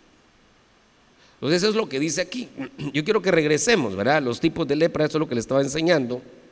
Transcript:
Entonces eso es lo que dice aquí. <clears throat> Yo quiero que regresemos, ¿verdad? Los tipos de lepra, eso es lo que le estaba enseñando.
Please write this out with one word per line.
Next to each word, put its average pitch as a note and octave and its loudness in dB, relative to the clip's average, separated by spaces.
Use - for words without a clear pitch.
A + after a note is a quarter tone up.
Entonces E3+ 0
eso G#3+ 2
es G#3 0
lo G#3 -2
que C3+ -4
dice D#3+ -2
aquí. F3+ -8
<clears throat> D3 -10
Yo D3+ -2
quiero G#3 0
que F#3 0
regresemos, D3+ 2
¿verdad? B2 2
Los A#2+ -2
tipos E3 0
de C#3 0
lepra, D3+ 2
eso D3+ 0
es - 0
lo D#3 -2
que B2 -4
le A#2+ 0
estaba C3 0
enseñando. C#3 0